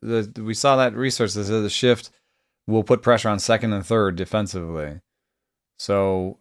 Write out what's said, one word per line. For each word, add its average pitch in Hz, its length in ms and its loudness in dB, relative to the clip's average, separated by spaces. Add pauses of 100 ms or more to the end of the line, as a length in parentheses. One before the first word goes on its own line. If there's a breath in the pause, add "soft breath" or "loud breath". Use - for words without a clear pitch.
the, 110 280 -2 (120)
we 110 100 -6
saw 135 240 2
that 123 180 2
research 120 380 -2
that 104 140 -4
said 110 180 0
the 98 60 -4
shift 120 400 2 (560)
will 107 180 2
put 117 160 2
pressure 117 300 4
on 104 80 0
second 110 340 0
and 98 140 -4
third 101 300 2
defensively. 85 840 -6 (800)
So 98 640 0